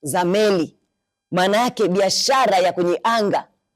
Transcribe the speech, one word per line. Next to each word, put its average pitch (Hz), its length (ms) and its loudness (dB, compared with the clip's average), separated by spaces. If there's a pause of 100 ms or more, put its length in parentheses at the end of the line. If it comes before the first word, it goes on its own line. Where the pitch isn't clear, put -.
za 175 220 -2
meli, 196 540 0 (520)
maana 190 260 0
yake 233 320 0
biashara 196 680 0
ya 180 140 2
kwenye 175 300 -2
anga, 208 460 -2 (280)